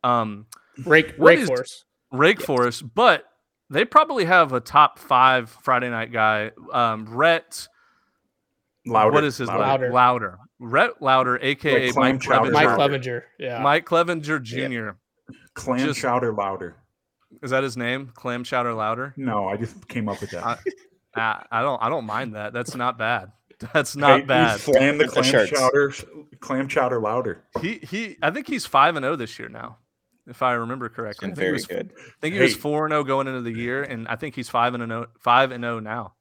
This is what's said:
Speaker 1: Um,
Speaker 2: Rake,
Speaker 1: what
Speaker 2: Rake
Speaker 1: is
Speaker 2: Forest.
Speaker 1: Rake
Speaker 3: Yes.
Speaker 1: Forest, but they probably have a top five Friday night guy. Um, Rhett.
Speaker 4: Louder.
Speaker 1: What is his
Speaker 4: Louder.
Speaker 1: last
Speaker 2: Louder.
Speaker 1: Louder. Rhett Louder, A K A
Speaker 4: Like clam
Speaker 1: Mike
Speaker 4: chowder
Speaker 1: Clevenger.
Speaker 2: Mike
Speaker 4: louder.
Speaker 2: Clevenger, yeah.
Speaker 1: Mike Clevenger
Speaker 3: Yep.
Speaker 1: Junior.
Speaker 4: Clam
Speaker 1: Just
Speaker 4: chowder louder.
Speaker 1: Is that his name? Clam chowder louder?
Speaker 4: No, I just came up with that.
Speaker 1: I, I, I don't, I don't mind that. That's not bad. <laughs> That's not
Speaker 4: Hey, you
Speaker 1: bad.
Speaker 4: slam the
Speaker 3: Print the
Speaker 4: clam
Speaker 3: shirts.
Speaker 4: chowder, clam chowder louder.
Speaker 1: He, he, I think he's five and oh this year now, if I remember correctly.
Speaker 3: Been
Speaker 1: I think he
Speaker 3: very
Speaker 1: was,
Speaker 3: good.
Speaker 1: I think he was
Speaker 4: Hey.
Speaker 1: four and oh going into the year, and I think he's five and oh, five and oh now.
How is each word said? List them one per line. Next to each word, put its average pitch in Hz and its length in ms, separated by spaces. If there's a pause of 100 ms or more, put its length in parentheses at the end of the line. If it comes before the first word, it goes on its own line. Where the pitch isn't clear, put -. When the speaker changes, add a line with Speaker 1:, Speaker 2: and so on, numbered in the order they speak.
Speaker 1:
Um, 110 440 (360)
Speaker 2:
Rake, 156 340
Speaker 1:
what 160 100
Speaker 2:
Rake 170 140
Speaker 1:
is 214 60
Speaker 2:
Forest. 127 380 (260)
Speaker 1:
Rake 156 280
Speaker 3:
Yes. - 80
Speaker 1:
Forest, 123 480
but 208 300 (440)
they 151 160
probably 294 400
have 165 260
a 127 80
top 139 380
five 127 540 (100)
Friday 123 300
night 113 200
guy. 110 380 (240)
Um, 113 340
Rhett. 156 600 (1160)
Speaker 4:
Louder. 110 280
Speaker 1:
What 147 100
is 139 140
his 127 100
Speaker 4:
Louder. 95 140
Speaker 1:
last 117 80
Speaker 2:
Louder. 131 220
Speaker 1:
Louder. 120 480 (200)
Rhett 127 420
Louder, 131 400
A 135 140
K 151 140
A 135 160
Speaker 4:
Like 123 80
clam 131 220
Speaker 1:
Mike 127 60
Speaker 4:
chowder 120 180
Speaker 1:
Clevenger. - 140
Speaker 2:
Mike 151 120
Speaker 4:
louder. 117 100
Speaker 2:
Clevenger, 127 500 (120)
yeah. 120 240
Speaker 1:
Mike 147 240
Clevenger 165 500
Speaker 3:
Yep. 139 80
Speaker 1:
Junior. 117 540 (560)
Speaker 4:
Clam 127 340
Speaker 1:
Just 143 120
Speaker 4:
chowder 123 340
louder. 95 420 (680)
Speaker 1:
Is 131 80
that 135 120
his 123 140
name? 127 380
Clam 123 280
chowder 123 300
louder? 117 420
Speaker 4:
No, 110 320
I 101 100
just 107 300
came 107 220
up 98 120
with 101 100
that. 90 120
Speaker 1:
I, 117 140 (580)
I, 113 360
I 117 100
don't, 131 200
I 113 80
don't 139 160
mind 110 300
that. 104 180
That's 120 220
not 123 220
bad. 110 340 (280)
<laughs> - 140
That's 147 220
not 143 160
Speaker 4:
Hey, 139 100
you 135 40
Speaker 1:
bad. 123 360
Speaker 4:
slam 139 360
the 151 80
Speaker 3:
Print 127 100
the 123 60
Speaker 4:
clam - 20 (240)
Speaker 3:
shirts. - 40
Speaker 4:
chowder, 135 420 (460)
clam 135 300
chowder 127 300
louder. 110 440 (180)
Speaker 1:
He, 190 120 (100)
he, 196 380
I 151 100
think 262 160
he's 269 180
five 151 300
and 143 100
oh 147 120
this 117 200
year 117 120
now, 113 280 (500)
if - 140
I 123 120
remember 120 360
correctly. 107 380
Speaker 3:
Been 92 60
Speaker 1:
I - 20
think - 40
he 95 60
Speaker 3:
very 92 80
Speaker 1:
was, - 140
Speaker 3:
good. - 300
Speaker 1:
I - 140 (100)
think 160 140
he 196 60
was 131 120
Speaker 4:
Hey. 107 60
Speaker 1:
four 147 260
and 151 80
oh 151 100
going 135 240
into 131 140
the 117 100
year, 120 320
and 120 240
I 117 80
think 147 180
he's 127 160
five 123 240
and 117 180
oh, 117 160 (120)
five 131 320
and 120 140
oh 117 140
now. 110 420